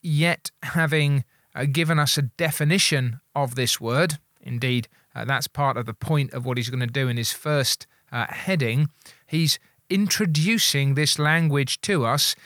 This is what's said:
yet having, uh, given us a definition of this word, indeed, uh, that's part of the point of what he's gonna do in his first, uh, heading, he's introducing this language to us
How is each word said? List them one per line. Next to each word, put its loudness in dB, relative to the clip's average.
yet 0
having, 2
uh, -4
given 2
us 2
a 0
definition 0
of -2
this -2
word, 0
indeed, -2
uh, -8
that's -2
part -2
of -4
the -8
point -2
of -8
what -4
he's -4
gonna -2
do -2
in -2
his -4
first, -2
uh, -2
heading, 0
he's 0
introducing 2
this 2
language 2
to 0
us 2